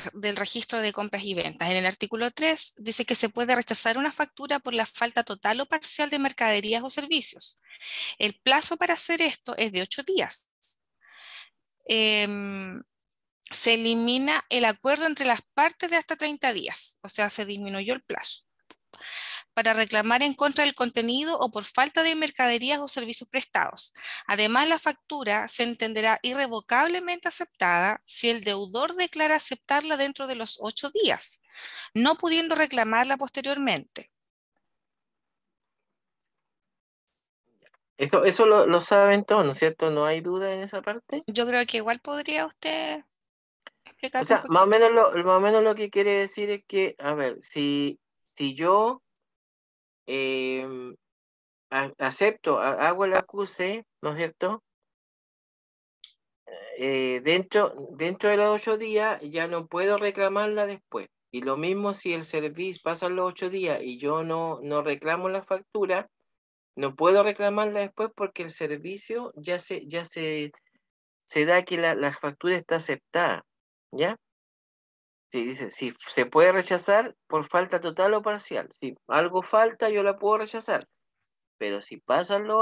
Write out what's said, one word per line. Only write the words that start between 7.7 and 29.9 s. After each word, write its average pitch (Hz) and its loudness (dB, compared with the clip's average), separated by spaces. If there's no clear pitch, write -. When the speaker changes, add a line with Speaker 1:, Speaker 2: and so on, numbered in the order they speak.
Speaker 1:
El 208 0
plazo 302 2
para 349 0
hacer 339 0
esto - -2
es 220 -2
de 185 -2
ocho 277 -6
días. - -2
Em, 202 0
se 233 2
elimina 240 0
el 240 2
acuerdo 269 0
entre 285 -2
las 233 2
partes 330 0
de 339 4
hasta 320 -4
treinta 294 -2
días, - -10
o 202 -16
sea, 208 -2
se 104 -6
disminuyó 101 -6
el 262 -10
plazo, - -8
para 220 4
reclamar 220 2
en 285 2
contra 294 0
del 285 0
contenido 247 -2
o 220 0
por 208 -8
falta 294 2
de 330 2
mercaderías 269 0
o 285 -8
servicios 233 -6
prestados. - -4
Además, 220 2
la 330 2
factura 233 -4
se - -2
entenderá 220 0
irrevocablemente 285 0
aceptada 185 0
si - -2
el 233 -2
deudor 208 -4
declara 311 0
aceptarla 294 -2